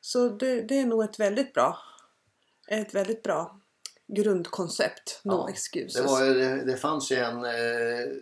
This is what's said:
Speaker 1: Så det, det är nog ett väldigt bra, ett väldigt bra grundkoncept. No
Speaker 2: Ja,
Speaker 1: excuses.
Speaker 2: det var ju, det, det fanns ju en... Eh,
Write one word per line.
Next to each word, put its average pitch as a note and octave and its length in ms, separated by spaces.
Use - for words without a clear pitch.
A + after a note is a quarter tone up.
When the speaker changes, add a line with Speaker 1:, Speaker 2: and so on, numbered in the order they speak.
Speaker 1:
Så B3 280
det, A#3+ 340
det B3+ 160
är C4+ 80
nog A3+ 180
ett G#3+ 160
väldigt G#3+ 320
bra, C3+ 260
ett G#3+ 260
väldigt G3 280
bra E3+ 380
grundkoncept. F#3+ 1080
No G3 100
Speaker 2:
Ja, F3+ 160
Speaker 1:
excuses. - 460
Speaker 2:
det B2 80
var C3 220
ju, C3 100
det, C3 300
det C3 120
fanns D3 360
ju C3 40
en... A#2+ 280
Eh, A#2 640